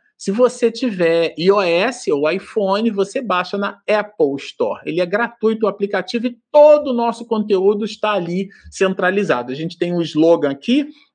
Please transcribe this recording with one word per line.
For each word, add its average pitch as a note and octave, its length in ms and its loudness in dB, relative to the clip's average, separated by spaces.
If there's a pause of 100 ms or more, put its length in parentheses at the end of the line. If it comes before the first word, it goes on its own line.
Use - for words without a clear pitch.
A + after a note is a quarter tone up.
(180)
Se - 120 -10
você A#3 400 2
tiver E3+ 680 0
I E3+ 140 0
O G3+ 100 4
S F#3 500 0
ou D3 180 2
iPhone, G3 640 -2
você G3 300 -2
baixa F#3 360 -2
na G3+ 300 -6
Apple G3+ 520 0
Store. - 460 -4
Ele D#3 140 -4
é F3+ 60 0
gratuito, A3 600 -2
o G3 40 2
aplicativo, G3+ 580 -4
e A#3+ 100 -10 (140)
todo D4 380 6
o B3+ 40 -2
nosso A#3 320 -2
conteúdo G#3 600 0
está G#3+ 260 -4
ali F#3 380 -4 (200)
centralizado. F#3 840 0
A - 20 -8
gente E3 220 -8
tem F3 160 -4
um F3 80 0
slogan D#3+ 500 2
aqui, C#4 380 -2 (260)